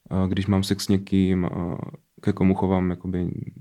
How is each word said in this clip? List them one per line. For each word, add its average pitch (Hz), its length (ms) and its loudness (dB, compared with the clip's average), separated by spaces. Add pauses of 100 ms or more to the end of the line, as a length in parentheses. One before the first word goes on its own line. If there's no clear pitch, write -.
(100)
a 92 160 0
když 95 200 0
mám 98 160 4
sex 98 220 -2
s - 40 -4
někým, 95 560 2
a - 340 -4 (420)
ke 101 120 0
komu 95 220 4
chovám 92 360 2
jakoby 90 400 -4 (300)